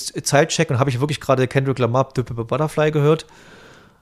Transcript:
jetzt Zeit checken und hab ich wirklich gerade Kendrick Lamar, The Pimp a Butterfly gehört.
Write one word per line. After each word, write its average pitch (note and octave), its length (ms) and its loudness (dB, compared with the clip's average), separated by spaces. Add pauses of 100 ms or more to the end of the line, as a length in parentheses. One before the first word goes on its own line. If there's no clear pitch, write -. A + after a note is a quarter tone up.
(140)
jetzt - 120 -8
Zeit C#3 240 4
checken D#3 260 -2
und A2+ 40 0
hab C#3 80 2
ich A#2+ 120 -2
wirklich D3 180 -2
gerade B2+ 300 0
Kendrick C3+ 300 0
Lamar, B2 360 0
The B2+ 100 0
Pimp A#2 160 -10
a - 20 -4
Butterfly D3+ 480 0
gehört. D3+ 340 2 (760)